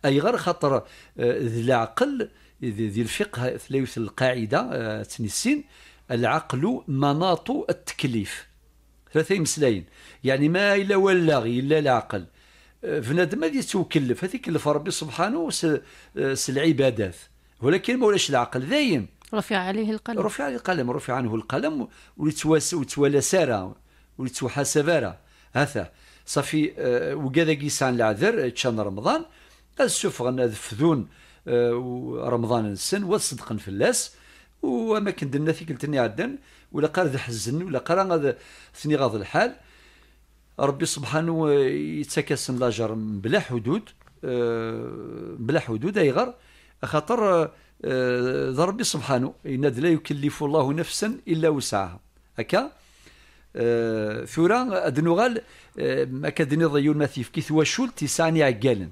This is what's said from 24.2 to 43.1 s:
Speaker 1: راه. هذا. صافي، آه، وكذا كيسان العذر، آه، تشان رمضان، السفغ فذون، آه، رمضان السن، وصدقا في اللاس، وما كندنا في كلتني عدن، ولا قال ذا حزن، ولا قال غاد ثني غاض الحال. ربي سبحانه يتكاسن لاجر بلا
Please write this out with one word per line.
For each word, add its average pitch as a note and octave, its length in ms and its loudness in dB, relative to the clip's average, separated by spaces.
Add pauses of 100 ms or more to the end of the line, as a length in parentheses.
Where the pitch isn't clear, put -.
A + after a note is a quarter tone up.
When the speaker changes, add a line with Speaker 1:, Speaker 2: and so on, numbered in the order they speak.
Speaker 1:
راه. B2 300 0 (340)
هذا. A#2+ 400 -2 (340)
صافي، D3+ 520 -2
آه، B2+ 360 0
وكذا D3+ 400 2
كيسان C#3 400 0
العذر، A#2 500 2
آه، B2+ 40 0
تشان A#2 320 -2
رمضان، A#2 440 -2 (560)
السفغ B2+ 680 0
فذون، A2+ 600 0 (400)
آه، B2 800 0
رمضان A#2 380 0
السن، C#3+ 380 -4
وصدقا E3+ 520 -4
في G#2 120 -10
اللاس، A#2+ 460 0 (480)
وما A3+ 480 0
كندنا D3 420 -2
في D#3 120 -6
كلتني D3 340 -4
عدن، D3+ 400 -2 (340)
ولا D3 160 2
قال E3+ 200 2
ذا C3 100 -2
حزن، A#2 440 -4
ولا D#3+ 160 -4
قال E3 200 0
غاد E3+ 380 2 (380)
ثني D3+ 220 0
غاض B2+ 180 2
الحال. D#3 420 0 (1040)
ربي C#3 260 0
سبحانه D#3+ 680 0 (480)
يتكاسن C3+ 580 -2
لاجر A2+ 360 0
بلا A2 460 -2